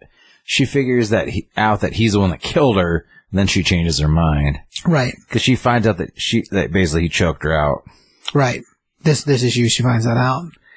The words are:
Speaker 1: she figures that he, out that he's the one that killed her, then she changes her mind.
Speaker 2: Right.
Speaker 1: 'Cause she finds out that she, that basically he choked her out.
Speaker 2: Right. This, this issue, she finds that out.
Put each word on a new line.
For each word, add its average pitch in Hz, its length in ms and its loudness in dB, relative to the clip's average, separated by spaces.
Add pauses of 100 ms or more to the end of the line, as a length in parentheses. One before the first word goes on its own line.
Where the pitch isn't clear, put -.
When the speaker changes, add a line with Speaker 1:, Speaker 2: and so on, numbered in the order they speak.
(440)
Speaker 1:
she - 200 0
figures 123 460 0
that 101 180 0
he, - 280 -8
out 107 240 0
that 90 140 -2
he's 110 180 2
the 101 80 2
one 92 100 2
that 78 100 -6
killed 135 360 0
her, 85 300 0 (260)
then 95 140 2
she 95 160 0
changes 85 380 0
her 76 80 2
mind. 78 500 2 (260)
Speaker 2:
Right. 143 300 0 (160)
Speaker 1:
'Cause 113 120 -2
she 123 140 2
finds 120 300 0
out 98 120 0
that - 120 -6 (100)
she, - 300 -2
that 82 220 -2
basically 82 300 2
he 85 60 0
choked 80 360 -2
her 78 120 -2
out. 73 280 -2 (500)
Speaker 2:
Right. 139 280 0 (420)
This, 151 200 2
this 131 180 0
issue, 120 260 2
she - 140 0
finds 117 220 0
that 120 120 0
out. 131 320 -2 (280)